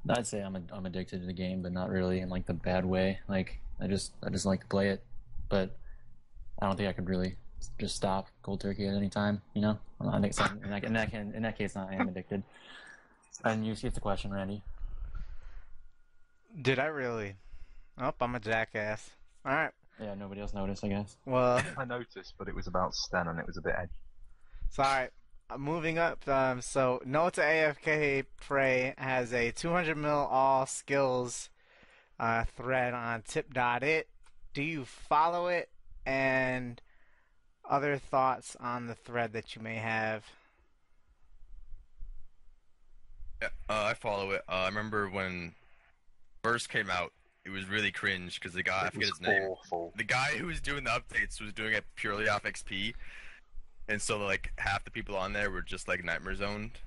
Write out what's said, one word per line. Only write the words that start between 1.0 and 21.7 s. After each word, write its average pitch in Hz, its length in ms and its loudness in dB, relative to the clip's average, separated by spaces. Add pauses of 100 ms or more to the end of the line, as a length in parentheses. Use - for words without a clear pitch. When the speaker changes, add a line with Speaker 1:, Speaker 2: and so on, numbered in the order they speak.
Speaker 1:
to 90 60 -6
the 92 60 -2
game, 92 280 -2
but 90 100 -2
not 90 180 0
really 92 300 4
in, 92 100 -2
like, 90 160 -2
the - 80 0
bad 92 320 2
way. 92 420 4
Like, 95 320 0 (200)
I 98 80 0
just, - 260 0 (100)
I - 60 0
just - 160 0
like - 160 4
to - 60 -16
play 98 220 4
it, 98 140 0 (460)
but 95 280 2 (840)
I 104 60 2
don't 98 100 4
think 98 140 2
I 90 40 -2
could 87 140 -4
really 92 280 2 (440)
just 101 160 -2
stop 98 320 0 (140)
cold 98 180 -4
turkey 98 280 -2
at 98 80 0
any 101 140 2
time, 104 320 2 (120)
you 104 80 2
know? 107 160 4 (220)
I 101 200 2
think 98 140 4
so, 101 120 4 (180)
in 101 80 -2
that, 101 120 -2
in 113 100 0
that 110 180 2
can-, 104 240 -6
in 110 80 -2
that 110 140 0
case, 101 180 -2
I 95 180 -4
am 95 160 0
addicted. 92 320 -4 (1000)
And 110 220 2
you 110 100 0
see, 127 120 -4
it's 113 100 -2
a - 40 -4
question, 101 320 0
Randy. 98 300 -4 (2000)
Speaker 2:
Did 127 200 2
I 139 80 4
really? 117 480 -2 (640)
Oh, 131 200 0
I'm 123 140 2
a 123 60 -2
jackass. 107 720 -2 (340)
All 135 80 0
right. 151 180 2 (280)
Speaker 1:
Yeah, 104 160 -6
nobody 101 260 -8
else 104 140 -4
noticed, 101 280 -2
I 107 40 0
guess. 101 280 -2 (100)
Speaker 2:
Well 127 440 4
Speaker 3:
<laughs> 123 80 -8